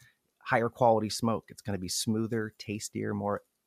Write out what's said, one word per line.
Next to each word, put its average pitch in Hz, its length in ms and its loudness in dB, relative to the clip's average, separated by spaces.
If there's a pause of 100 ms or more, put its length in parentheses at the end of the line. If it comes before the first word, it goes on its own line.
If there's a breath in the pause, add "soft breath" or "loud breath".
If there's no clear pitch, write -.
(440 soft breath)
higher 117 240 2
quality 113 420 4
smoke. 110 380 0
It's - 140 -18
gonna 101 160 -4
be 90 100 -8
smoother, 110 680 -2
tastier, 107 560 -6
more, 101 280 -2 (240)